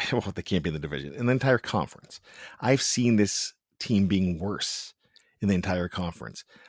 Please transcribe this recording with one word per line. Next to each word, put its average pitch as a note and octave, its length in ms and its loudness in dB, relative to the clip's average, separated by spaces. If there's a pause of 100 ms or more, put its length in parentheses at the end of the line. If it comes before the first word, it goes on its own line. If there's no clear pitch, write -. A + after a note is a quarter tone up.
<laughs> - 60 -4
well, A2+ 220 0
they F#2 100 -6
can't F2+ 200 0
be E2+ 60 -2
in D#2 60 -2
the D2+ 40 -4
division, C#2+ 340 -8
in A#2+ 120 -4
the A#2+ 60 4
entire C3 260 4
conference. - 640 -4 (380)
I've C3 220 4
seen A#2+ 340 2
this - 380 2 (260)
team G2+ 280 2
being F#2 300 2
worse - 560 -6 (480)
in G#2 60 2
the G2 80 4
entire F2+ 320 0
conference. - 560 -8 (260)